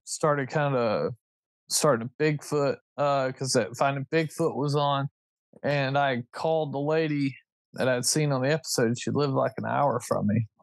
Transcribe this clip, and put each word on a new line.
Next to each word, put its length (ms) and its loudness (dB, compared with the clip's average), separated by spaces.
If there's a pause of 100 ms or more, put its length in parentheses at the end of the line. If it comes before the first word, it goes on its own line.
started 480 0
kinda 580 0 (600)
starting 380 2
to 60 -14 (100)
Bigfoot, 520 0 (220)
uh, 340 2
'cause 220 -4
that 220 0
Finding 380 0
Bigfoot 420 0
was 200 0
on. 320 0 (560)
And 340 0
I 260 2 (100)
called 400 0
the 60 -4
lady 560 0 (380)
that 160 -2
I'd 160 0
seen 260 2
on 120 0
the 80 2
episode. 480 0
She 100 -6
lived, 240 0
like, 240 0
an 80 -6
hour 360 0
from 260 -2
me. 200 0 (160)